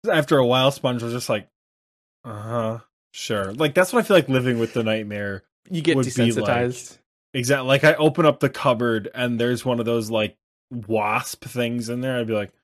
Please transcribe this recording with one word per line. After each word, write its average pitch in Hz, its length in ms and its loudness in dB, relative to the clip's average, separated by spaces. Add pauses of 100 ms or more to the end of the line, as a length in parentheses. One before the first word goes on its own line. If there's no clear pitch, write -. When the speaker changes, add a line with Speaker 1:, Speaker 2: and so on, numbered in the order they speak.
(100)
Speaker 1:
after 156 280 2
a 127 80 4
while, 131 240 4
Sponge 123 320 -4
was 117 100 -6
just 123 160 -6
like, 107 180 -2 (760)
"Uh-huh, 113 540 -6 (340)
sure." 101 400 -4
Like, 147 220 -2
that's 185 180 2
what 247 80 4
I - 80 -2
feel 202 80 6
like 135 140 4
living 127 280 2
with 113 140 0
the 120 100 -2
nightmare 104 600 -4 (280)
Speaker 2:
You 165 120 -4
get 156 140 4
Speaker 1:
would 127 100 2
be 127 40 -4
like. 120 200 2
Speaker 2:
desensitized. 123 680 -2 (380)
Speaker 1:
Exactly. 131 320 0
Like, 135 180 4
I 156 100 8
open 156 320 2
up 143 140 4
the 139 80 2
cupboard 113 640 0
and 123 280 -2
there's 120 240 0
one 120 160 0
of 113 40 -2
those, 113 240 -2
like, 107 280 -2 (340)
wasp 110 760 -4
things 120 460 -4
in 123 100 -6
there. 127 160 -4
I'd 117 120 -4
be 113 40 -2
like 104 200 -4 (120)